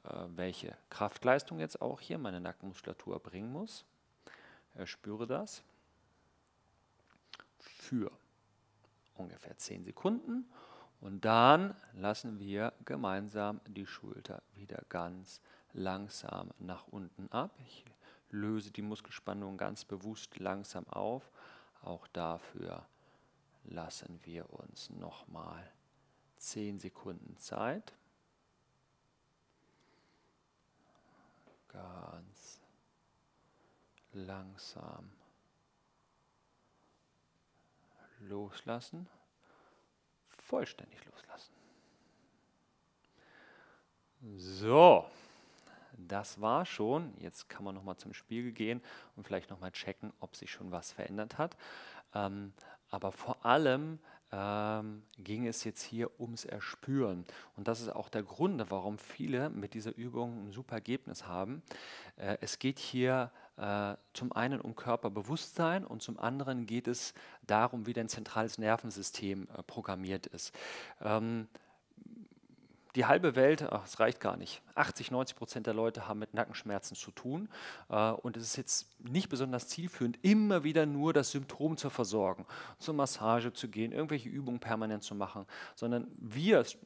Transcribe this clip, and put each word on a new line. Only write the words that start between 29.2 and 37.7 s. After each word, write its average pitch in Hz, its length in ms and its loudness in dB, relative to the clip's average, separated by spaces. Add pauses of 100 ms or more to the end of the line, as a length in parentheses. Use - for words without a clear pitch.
Ganz 90 920 -16 (1500)
langsam 95 960 -12 (3000)